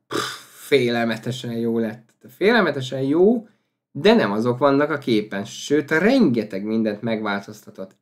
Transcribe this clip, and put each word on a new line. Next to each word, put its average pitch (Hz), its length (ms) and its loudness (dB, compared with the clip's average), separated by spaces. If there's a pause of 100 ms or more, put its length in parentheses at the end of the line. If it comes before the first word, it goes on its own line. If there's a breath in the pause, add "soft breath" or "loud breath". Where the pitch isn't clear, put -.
Pff, - 600 -10
félelmetesen 120 840 -2
jó 117 260 -2
lett. 110 360 -6 (140)
Félelmetesen 143 720 0
jó, 185 460 2 (420 loud breath)
de 190 240 4
nem 120 180 2
azok 120 260 0
vannak 143 320 2
a 147 80 -4
képen, 104 460 -2
sőt, - 460 -2
rengeteg 160 760 2
mindent 107 380 -2
megváltoztatott. 107 1000 -8